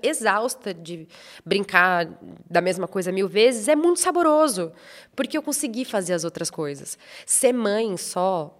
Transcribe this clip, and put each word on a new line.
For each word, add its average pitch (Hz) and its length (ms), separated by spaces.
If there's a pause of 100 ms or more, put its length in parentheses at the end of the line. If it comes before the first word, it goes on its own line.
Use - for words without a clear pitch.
exausta 220 720
de 165 320 (400)
brincar 180 640 (420)
da 175 100
mesma 180 280
coisa 185 240
mil 190 160
vezes, 220 400
é 302 80
muito 339 240
saboroso, 302 720 (420)
porque 233 240
eu 302 40
consegui 262 420
fazer 180 300
as 160 100
outras 165 260
coisas. 143 480 (260)
Ser - 280
mãe 214 440
só 180 640